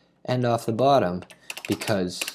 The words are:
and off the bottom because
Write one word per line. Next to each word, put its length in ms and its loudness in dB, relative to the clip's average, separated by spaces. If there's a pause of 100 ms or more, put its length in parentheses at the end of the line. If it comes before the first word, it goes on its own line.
(240)
and 220 0
off 180 0
the 80 -2
bottom 520 2 (440)
because 540 -2 (120)